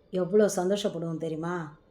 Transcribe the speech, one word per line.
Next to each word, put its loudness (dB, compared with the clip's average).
எவ்வளோ 4
சந்தோஷப்படுவோம் -2
தெரியுமா? -6